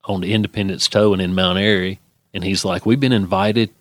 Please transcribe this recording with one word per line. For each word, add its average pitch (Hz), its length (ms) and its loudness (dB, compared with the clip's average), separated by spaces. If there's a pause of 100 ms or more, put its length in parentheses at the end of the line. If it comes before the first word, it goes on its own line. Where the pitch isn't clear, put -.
owned 95 220 -4
Independence 101 640 -2
Towing 104 320 4
in 92 120 0
Mount 92 240 2
Airy, 95 420 0 (340)
and 90 100 -8
he's 95 220 -2
like, 90 200 -4
"We've 120 140 2
been 131 140 0
invited 104 560 0 (120)